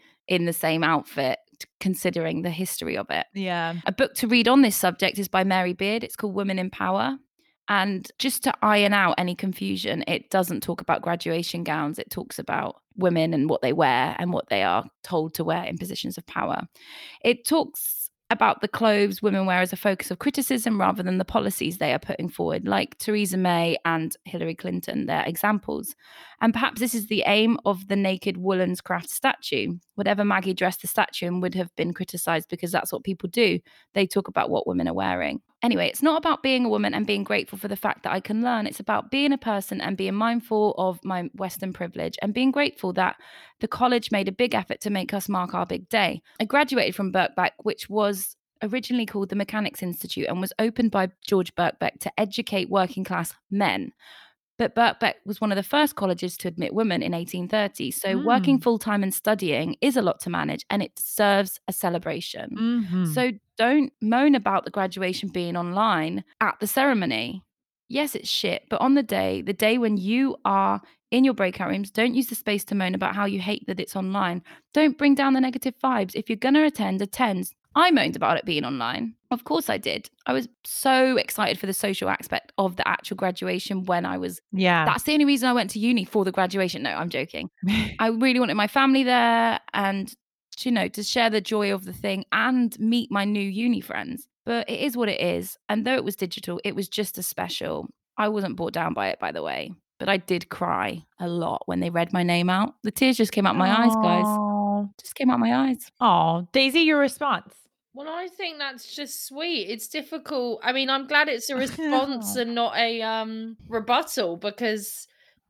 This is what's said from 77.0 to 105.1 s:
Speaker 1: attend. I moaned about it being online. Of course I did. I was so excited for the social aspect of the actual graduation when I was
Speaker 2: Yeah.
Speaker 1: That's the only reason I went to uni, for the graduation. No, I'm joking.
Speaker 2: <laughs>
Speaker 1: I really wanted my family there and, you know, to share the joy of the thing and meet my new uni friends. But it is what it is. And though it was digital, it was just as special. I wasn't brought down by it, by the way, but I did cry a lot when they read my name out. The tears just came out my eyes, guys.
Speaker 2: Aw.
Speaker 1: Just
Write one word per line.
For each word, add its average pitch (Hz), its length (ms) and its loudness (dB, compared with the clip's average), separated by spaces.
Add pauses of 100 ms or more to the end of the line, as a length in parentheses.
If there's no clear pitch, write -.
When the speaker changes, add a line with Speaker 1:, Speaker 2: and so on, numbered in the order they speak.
Speaker 1:
attend. 196 500 -2 (260)
I 349 140 6
moaned 254 240 4
about 156 220 2
it - 80 -6
being 147 180 0
online. 131 520 -4 (160)
Of 240 120 -2
course - 260 -2
I 104 80 0
did. - 320 -6 (160)
I 254 60 0
was 254 160 -2 (160)
so 262 540 2
excited - 420 -2
for - 60 -6
the 190 80 -2
social 196 360 -2
aspect - 480 -4
of 185 200 0
the - 100 0
actual - 300 -4
graduation 185 640 -4
when 180 220 0
I 180 120 -4
was 180 240 -8 (120)
Speaker 2:
Yeah. 180 320 4
Speaker 1:
That's - 180 2
the 302 80 0
only 302 140 6
reason 262 240 4
I 247 40 4
went 208 180 0
to 214 80 -6
uni, 226 260 2
for 208 180 2
the 185 80 0
graduation. 185 520 0
No, 127 80 0
I'm 131 180 -2
joking. 165 400 -6 (140)
Speaker 2:
<laughs> 214 360 0
Speaker 1:
I 226 80 4
really 247 320 4
wanted 240 160 2
my 208 120 2
family 269 360 4
there 233 560 4 (140)
and, 196 400 -2 (460)
you 254 120 -2
know, 196 160 2
to 202 160 -8
share 233 260 2
the 214 120 2
joy 208 320 0
of 190 100 -4
the 190 80 -10
thing 196 400 -4
and 240 480 2
meet 226 320 0
my 196 140 0
new 208 180 0
uni 208 380 0
friends. - 480 -10 (160)
But 233 240 -2
it 233 100 -4
is 262 160 -2
what 233 140 0
it - 100 -2
is. 175 380 -2 (100)
And 214 180 0
though 254 100 2
it 254 100 0
was 202 100 -4
digital, 180 480 -6
it 202 120 -4
was 190 120 -4
just - 300 -4
as 180 100 -6
special. - 640 -6 (280)
I 208 120 0
wasn't 190 260 -2
brought 170 180 -4
down 165 200 -2
by 98 160 -2
it, - 100 -6
by 78 140 -4
the 80 100 -6
way, 73 300 -6 (260)
but 185 80 -4
I 196 80 4
did 175 320 -2
cry 160 560 -4 (160)
a 180 80 -6
lot 170 380 -4
when - 160 -2
they 170 80 -2
read 170 240 0
my 180 100 2
name 175 260 2
out. 190 340 2
The 214 80 -2
tears 262 260 2
just 220 160 2
came 202 120 4
out 185 120 2
my 185 120 4
eyes, 226 260 6
guys. 214 300 4
Speaker 2:
Aw. 208 600 0 (160)
Speaker 1:
Just - 140 -16